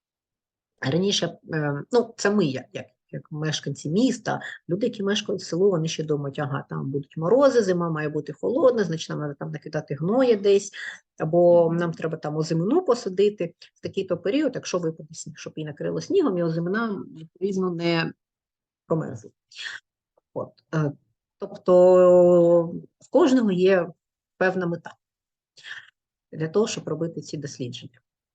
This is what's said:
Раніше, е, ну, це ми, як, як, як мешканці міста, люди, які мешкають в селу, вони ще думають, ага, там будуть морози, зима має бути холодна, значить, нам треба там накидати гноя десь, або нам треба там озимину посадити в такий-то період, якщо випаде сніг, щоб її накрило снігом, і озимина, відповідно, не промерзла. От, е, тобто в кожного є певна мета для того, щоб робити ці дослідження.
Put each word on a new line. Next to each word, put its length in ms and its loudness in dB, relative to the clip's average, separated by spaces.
Раніше, 580 -2
е, 280 -4
ну, 240 0
це 140 0
ми, 140 2
як, 280 -4
як, 140 -12
як 220 -14
мешканці 580 -6
міста, 500 -2
люди, 180 -2
які 160 -6
мешкають 400 -4
в 20 -16
селу, 260 0
вони 180 -2
ще 160 -6
думають, 340 -4
ага, 320 -4
там 200 -6
будуть 260 -8
морози, 460 4
зима 280 0
має 180 -4
бути 240 -6
холодна, 520 0
значить, 260 -6
нам 80 -6
треба 160 -8
там 160 -12
накидати 440 -8
гноя 420 2
десь, 360 2
або 560 4
нам 180 -2
треба 240 -6
там 200 -6
озимину 460 0
посадити 720 -2
в 60 -20
такий-то 360 -6
період, 380 -2
якщо 240 -6
випаде 360 -8
сніг, 220 -16
щоб 200 -16
її 100 -10
накрило 340 -6
снігом, 380 0
і 40 0
озимина, 600 -4
відповідно, 540 -4
не 420 -2
промерзла. 440 -4
От, 180 -8
е, 180 0
тобто 340 -2
в 120 -20
кожного 420 4
є 380 2
певна 300 0
мета 280 -8
для 160 -6
того, 180 2
щоб 220 -8
робити 320 -6
ці 160 -12
дослідження. 640 -12